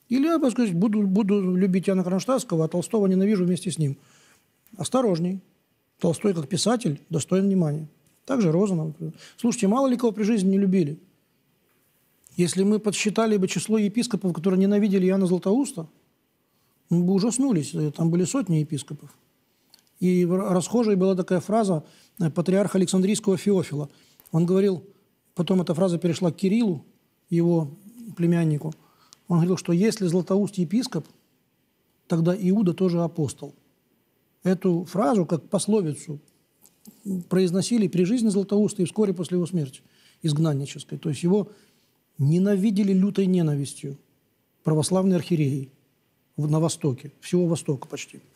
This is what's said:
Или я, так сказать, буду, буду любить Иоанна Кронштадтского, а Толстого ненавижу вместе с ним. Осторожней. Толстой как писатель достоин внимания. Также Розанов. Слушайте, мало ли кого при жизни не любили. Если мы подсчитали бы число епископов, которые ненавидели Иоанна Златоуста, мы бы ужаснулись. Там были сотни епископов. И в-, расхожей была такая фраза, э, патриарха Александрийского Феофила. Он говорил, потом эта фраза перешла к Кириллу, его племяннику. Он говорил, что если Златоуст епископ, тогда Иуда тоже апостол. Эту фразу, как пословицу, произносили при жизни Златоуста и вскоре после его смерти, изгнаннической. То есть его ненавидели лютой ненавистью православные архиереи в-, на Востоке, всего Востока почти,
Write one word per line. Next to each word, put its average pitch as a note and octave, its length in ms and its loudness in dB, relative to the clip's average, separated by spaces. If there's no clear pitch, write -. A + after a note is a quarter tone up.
Или C4+ 160 2
я, E4 140 2
так C#4 120 2
сказать, A3+ 220 0
буду, G#3 320 2
буду F#3+ 500 0
любить F#3 320 0
Иоанна F#3+ 160 2
Кронштадтского, F3+ 640 -2
а - 20 -2
Толстого F3+ 380 -2
ненавижу F#3+ 400 2
вместе F3+ 240 -2
с D3 80 -6
ним. C#3+ 180 -2
Осторожней. F#3 680 -2
Толстой F#3 340 0
как D#3+ 140 -6
писатель G3+ 640 -2
достоин F3 340 0
внимания. D#3 460 0
Также G3 280 0
Розанов. E3 420 0
Слушайте, A3+ 320 0
мало C4 200 2
ли B3 100 0
кого A#3+ 160 0
при G#3+ 100 -4
жизни G3 280 2
не G3 60 2
любили. F#3 400 2
Если F3 260 0
мы G#3 160 2
подсчитали G#3+ 560 0
бы F#3+ 140 0
число G#3+ 280 -2
епископов, G#3 540 -2
которые F#3 300 0
ненавидели G3+ 460 2
Иоанна F#3+ 180 2
Златоуста, F3+ 640 -2
мы F3 140 2
бы F3+ 80 2
ужаснулись. G3 640 0
Там E3 140 0
были F3 120 2
сотни F3+ 340 0
епископов. D3 560 -6
И F3+ 240 2
в-, F#3 300 0
расхожей G#3 420 2
была F#3+ 200 2
такая F3+ 260 -2
фраза, F#3+ 420 0
э, E3 120 0
патриарха F#3 480 0
Александрийского F#3+ 580 0
Феофила. D#3 540 -2
Он E3 140 2
говорил, F#3+ 400 0
потом F#3 260 0
эта E3 120 0
фраза E3+ 240 0
перешла E3+ 340 0
к - 60 -8
Кириллу, F#3+ 480 0
его E3+ 420 2
племяннику. E3 580 0
Он F3 120 2
говорил, F3 180 2
что - 160 -4
если G3 340 2
Златоуст F#3 500 0
епископ, F3+ 480 -2
тогда E3+ 320 2
Иуда F#3 340 2
тоже F3 300 0
апостол. D3+ 500 -6
Эту F3+ 440 0
фразу, G#3+ 400 0
как D3+ 240 -4
пословицу, E3 720 -2
произносили F#3 600 2
при F3 160 0
жизни A3+ 240 0
Златоуста G3+ 520 0
и F3 40 0
вскоре G3 280 0
после F3 220 -6
его F3+ 100 0
смерти, D#3 360 -6
изгнаннической. D3 760 -2
То E3 120 -6
есть C#3 140 -6
его F#3+ 260 2
ненавидели F#3+ 760 2
лютой G3 320 2
ненавистью D3 720 -2
православные F3+ 540 2
архиереи C#3+ 520 -2
в-, D3 120 -2
на D#3 120 2
Востоке, C#3+ 580 -4
всего F3+ 280 0
Востока D#3+ 420 -4
почти, - 320 -16